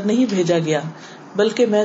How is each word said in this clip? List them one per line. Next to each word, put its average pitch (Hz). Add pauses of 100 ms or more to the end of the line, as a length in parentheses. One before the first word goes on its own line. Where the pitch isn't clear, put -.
نہیں 240
بھیجا 175
گیا، 156 (560)
بلکہ 220
میں 208